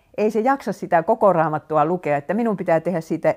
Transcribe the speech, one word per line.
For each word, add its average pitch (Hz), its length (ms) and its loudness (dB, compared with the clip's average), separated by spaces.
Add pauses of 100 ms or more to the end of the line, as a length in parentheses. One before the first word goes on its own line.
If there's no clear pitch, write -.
(160)
ei 214 140 0
se 214 100 -2
jaksa 254 320 -2
sitä 170 300 0
koko 180 300 2
Raamattua 156 520 0
lukea, 160 320 -2
että 147 180 -4
minun 226 220 -2
pitää 165 240 0
tehdä 175 200 -4
siitä 156 360 -2